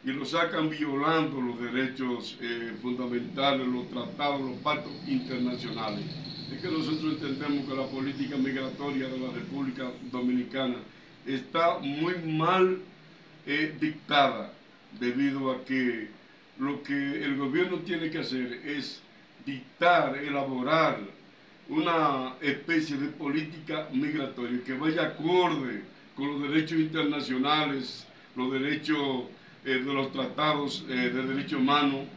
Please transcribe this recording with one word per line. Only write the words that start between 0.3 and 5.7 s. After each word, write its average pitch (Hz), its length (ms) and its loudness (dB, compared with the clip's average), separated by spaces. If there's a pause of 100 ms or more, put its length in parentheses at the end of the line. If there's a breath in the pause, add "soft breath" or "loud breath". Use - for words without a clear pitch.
violando 147 720 2
los 120 180 -2
derechos, 123 800 -2
eh, 117 400 -4
fundamentales, 123 880 0
los 123 220 -2
tratados, 139 520 -2
los 123 160 -6
pactos - 360 -2 (140)
internacionales. 120 960 -2 (480)